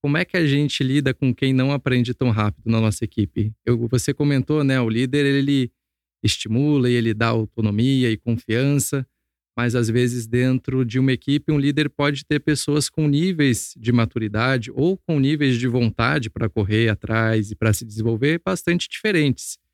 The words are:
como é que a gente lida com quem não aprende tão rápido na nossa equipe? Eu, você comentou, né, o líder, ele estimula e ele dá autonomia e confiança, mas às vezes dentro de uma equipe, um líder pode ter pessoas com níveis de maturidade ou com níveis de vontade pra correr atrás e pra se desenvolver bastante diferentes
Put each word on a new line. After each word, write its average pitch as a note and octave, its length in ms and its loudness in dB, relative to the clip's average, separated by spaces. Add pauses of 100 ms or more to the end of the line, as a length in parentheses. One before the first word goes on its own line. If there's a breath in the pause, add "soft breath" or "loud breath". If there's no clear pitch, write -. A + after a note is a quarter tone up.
como C#3+ 140 0
é F3+ 80 0
que - 100 -10
a E3 120 2
gente C#3+ 360 0
lida C3 300 0
com C3 180 0
quem C3+ 220 0
não C3 180 2
aprende B2+ 400 0
tão B2 200 0
rápido G#2+ 400 -2
na A2+ 100 2
nossa A2 240 0
equipe? G#2+ 480 -4 (100)
Eu, A#2+ 240 -2
você B2+ 280 -2
comentou, D3 480 0
né, C3+ 180 2
o A#2 80 0
líder, C3 380 0
ele C#3 440 2 (520)
estimula B2+ 680 0
e B2 40 2
ele A2+ 200 2
dá A2+ 140 0
autonomia A#2 800 0
e A2+ 80 0
confiança, C3 920 -2 (480)
mas A#2+ 200 0
às A#2 160 2
vezes B2 340 0
dentro B2+ 580 0
de A#2 140 -2
uma C3+ 140 2
equipe, C#3+ 400 -2
um D3 80 2
líder C#3+ 280 0
pode C#3+ 380 -2
ter D3+ 140 0
pessoas D3 500 -2
com D#3 180 -2
níveis D3 680 0
de A#2+ 140 -2
maturidade A#2 800 0
ou F3 260 0
com D#3 220 -2
níveis C#3 400 2
de B2+ 80 -2
vontade A#2+ 640 0
pra A2+ 180 -4
correr A2 400 0
atrás A2 640 -2
e G#2+ 40 -10
pra A2 160 0
se A2 140 -2
desenvolver A#2 580 -2
bastante F3 460 -4
diferentes - 720 -2 (140)